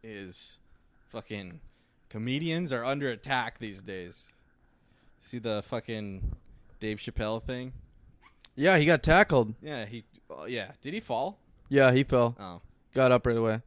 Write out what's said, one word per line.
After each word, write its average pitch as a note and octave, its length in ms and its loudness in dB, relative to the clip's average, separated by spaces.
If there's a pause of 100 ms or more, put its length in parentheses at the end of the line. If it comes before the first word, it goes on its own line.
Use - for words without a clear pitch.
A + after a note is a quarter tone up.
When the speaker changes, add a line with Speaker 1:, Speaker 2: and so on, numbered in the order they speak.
Speaker 1:
is G2 540 -12 (520)
fucking G2+ 520 -12 (480)
comedians D3 640 -4
are A#2 100 -4
under C#3 260 -4
attack B2 500 -6
these G2+ 220 -12
days. F#2 460 -14 (920)
See - 180 -12
the G#2+ 280 -4
fucking G#2 680 -8 (440)
Dave G#2+ 180 -6
Chappelle A2 460 -6
thing? B2+ 300 -10 (800)
Speaker 2:
Yeah, F3 220 4
he D3+ 80 6
got C#3+ 180 4
tackled. D#3 580 4
Speaker 1:
Yeah, C3+ 240 -10
he, A2+ 180 -14 (260)
uh, D2 160 -14
yeah. A2 260 -8 (100)
Did C#3+ 120 -10
he G#3+ 60 -6
fall? C3 400 -6 (300)
Speaker 2:
Yeah, C3+ 220 8
he C3 120 6
fell. A#2+ 360 2
Speaker 1:
Oh. F2+ 220 -14 (320)
Speaker 2:
Got C3 180 6
up B2 140 4
right A#2 120 2
away. A2+ 300 0